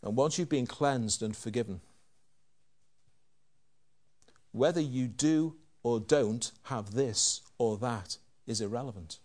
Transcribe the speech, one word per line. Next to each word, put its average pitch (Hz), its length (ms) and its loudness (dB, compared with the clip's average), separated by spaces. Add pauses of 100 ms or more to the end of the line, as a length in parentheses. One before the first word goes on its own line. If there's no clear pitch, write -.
And 107 140 -2
once 147 200 4
you've 170 140 -2
been 131 160 2
cleansed 123 560 0
and 107 120 -4
forgiven, 107 460 -4 (2750)
whether 160 300 2
you 127 260 0
do 156 480 2 (260)
or 117 160 2
don't 113 540 2 (120)
have 104 280 -6
this 120 480 0 (160)
or 113 220 0
that 113 400 -4 (280)
is 113 140 -2
irrelevant. 107 640 -6